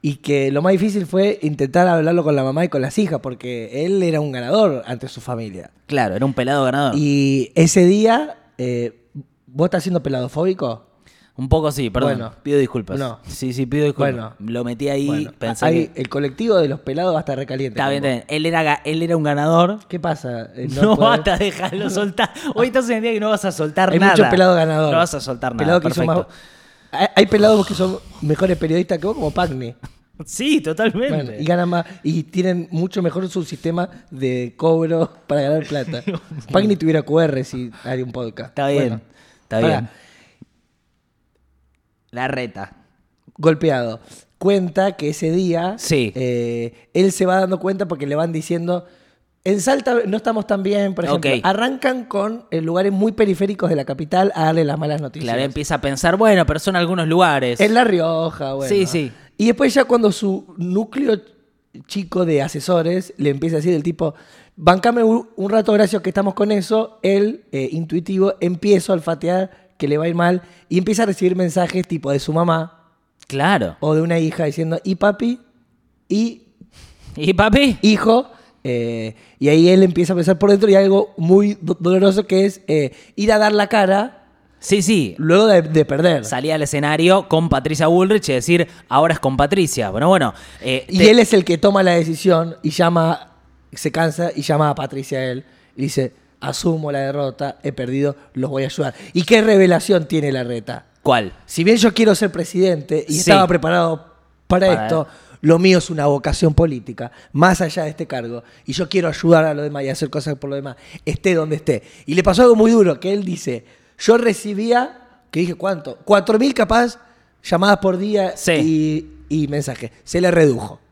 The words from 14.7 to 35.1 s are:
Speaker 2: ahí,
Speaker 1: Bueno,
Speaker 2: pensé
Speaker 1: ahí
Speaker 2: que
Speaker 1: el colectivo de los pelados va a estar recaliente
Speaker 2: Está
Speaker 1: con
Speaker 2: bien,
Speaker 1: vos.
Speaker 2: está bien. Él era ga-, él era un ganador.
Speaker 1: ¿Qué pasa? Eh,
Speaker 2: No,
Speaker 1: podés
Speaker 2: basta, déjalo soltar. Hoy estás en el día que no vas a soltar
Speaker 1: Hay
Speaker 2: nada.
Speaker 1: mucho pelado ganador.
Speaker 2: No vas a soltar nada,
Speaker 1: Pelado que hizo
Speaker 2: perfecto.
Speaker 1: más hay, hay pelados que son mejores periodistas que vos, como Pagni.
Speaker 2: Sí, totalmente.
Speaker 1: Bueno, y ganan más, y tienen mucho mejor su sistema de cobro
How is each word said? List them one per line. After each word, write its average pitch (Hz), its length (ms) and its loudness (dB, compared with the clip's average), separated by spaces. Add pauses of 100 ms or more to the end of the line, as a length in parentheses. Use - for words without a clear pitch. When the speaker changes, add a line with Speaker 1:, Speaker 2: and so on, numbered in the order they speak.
Speaker 2:
ahí, 139 200 -4
Speaker 1:
Bueno, 147 280 -4
Speaker 2:
pensé 113 300 -6
Speaker 1:
ahí 165 220 0
Speaker 2:
que - 120 -14
Speaker 1:
el 127 80 -6
colectivo 143 480 -2
de 160 120 2
los 143 120 -6
pelados 170 340 -4
va 156 40 0
a - 20 -2
estar 139 160 -6
recaliente 131 420 -8
Speaker 2:
Está 135 60 -2
Speaker 1:
con 139 60 0
Speaker 2:
bien, 143 120 -4
Speaker 1:
vos. 139 100 0
Speaker 2:
está 120 140 -6
bien. 151 140 -6
Él 160 60 -2
era 165 160 0
ga-, 147 220 0
él 156 180 -4
era 170 140 0
un 160 80 0
ganador. 165 540 2 (100)
Speaker 1:
¿Qué 175 120 -10
pasa? 135 540 -8
Eh, 127 140 -8 (120)
Speaker 2:
No, 208 160 6
Speaker 1:
podés - 20 -4
Speaker 2:
basta, 196 400 2
déjalo 190 520 -4
soltar. 202 400 -2 (240)
Hoy 240 140 0
estás 247 220 -2
en 233 80 -2
el 220 40 -6
día 233 100 -2
que 214 80 -2
no 214 100 -2
vas 214 140 -2
a 190 80 -2
soltar 156 380 0
Speaker 1:
Hay 170 80 2
Speaker 2:
nada. 196 140 6
Speaker 1:
mucho 139 180 6
pelado 185 240 4
ganador. 156 380 0
Speaker 2:
No - 60 2
vas 170 160 0
a 139 60 -6
soltar 127 320 -6
nada, 117 60 -8
Speaker 1:
Pelado 165 220 2
que 156 80 -2
hizo 170 160 -2
Speaker 2:
perfecto. 165 240 -2
Speaker 1:
más - 100 -20 (520)
hay, 170 240 -2
hay 202 120 6
pelados 208 400 4
que - 80 -8
son 185 240 -4 (240)
mejores 165 340 0
periodistas 170 420 -2
que 160 80 -6
vos, 214 80 -4
como 220 160 -4
Pagni. 135 440 -6 (520)
Speaker 2:
Sí, 294 340 -2
totalmente. 214 540 -4
Speaker 1:
Bueno, 131 240 -6
y 147 60 -8
ganan 175 240 0
más, 175 180 -2 (160)
y 160 220 -4
tienen 180 480 -2
mucho 180 300 -4
mejor 175 260 -4
su 170 160 -6
sistema 170 440 -6 (220)
de 127 460 -6
cobro 165 540 0 (160)